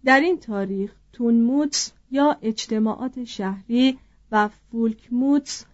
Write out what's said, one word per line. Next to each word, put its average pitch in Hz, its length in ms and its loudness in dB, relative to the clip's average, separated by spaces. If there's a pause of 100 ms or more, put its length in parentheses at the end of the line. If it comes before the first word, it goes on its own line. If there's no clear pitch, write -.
در 262 160 6
این 349 180 0
تاریخ 196 580 -6 (180)
تونموتس 240 760 2 (200)
یا 285 300 2
اجتماعات 220 800 -4
شهری 226 760 -2 (340)
و 208 180 2 (220)
فولکموتس 240 1040 -2